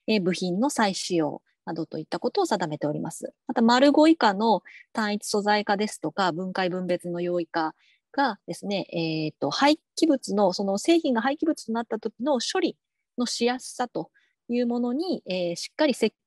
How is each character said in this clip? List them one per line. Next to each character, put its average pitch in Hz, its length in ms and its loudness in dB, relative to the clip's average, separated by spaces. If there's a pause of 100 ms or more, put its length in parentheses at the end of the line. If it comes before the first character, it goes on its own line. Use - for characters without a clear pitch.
え 220 80 4
ー、 202 40 2
部 180 120 2
品 180 260 -2
の 269 120 0
再 202 240 0
使 - 220 -4
用 147 240 0 (240)
な - 80 -8
ど 165 140 -6
と 160 120 -10
い 156 40 -6
っ - 40 -12
た 175 120 -6
こ 240 120 -4
と 403 120 0
を 339 40 2
定 185 200 0
め 151 100 -6
て - 100 -4
お 147 60 0
り 151 80 -6
ま - 100 -6
す。 - 220 -12 (140)
ま 254 80 -6
た、 233 80 2
丸 254 280 6
五 302 160 6
以 320 120 6
下 208 160 4
の 208 280 2 (300)
単 208 220 -2
一 208 120 -8
素 208 140 0
材 208 240 2
化 202 140 0
で 214 100 -2
す - 100 -12
と 156 140 -6
か、 185 180 0
分 180 220 -4
解 185 160 -2
分 185 180 -4
別 175 220 -2
の 175 140 -4
容 175 180 0
易 165 100 -6
化 160 240 -2 (380)
が 277 340 0
で - 80 -8
す - 120 -12
ね、 190 260 -2
え 160 360 -2
ー - 120 -6
と、 139 100 0
廃 294 300 2 (180)
棄 320 80 4
物 262 280 0
の、 196 180 4
そ 202 100 -4
の 196 140 0
製 330 240 2
品 277 140 0
が 214 80 0
廃 277 160 -2
棄 311 80 -2
物 302 180 -2
と 226 80 -6
な 233 100 -2
っ - 40 -12
た 220 120 -4
時 - 240 -8
の 269 160 0
処 370 220 -4
理 - 160 -2 (400)
の 247 80 -2
し 233 220 -2
や 247 120 0
す - 160 -14
さ 247 140 -4
と - 220 -8 (380)
い 240 120 0
う 247 60 0
も 240 120 -2
の 240 140 -2
に、 311 340 -4
え 180 260 -2
ー、 170 40 -6
し - 160 -12
っ - 20 -20
か 311 120 2
り 254 80 2
設 220 200 0 (120)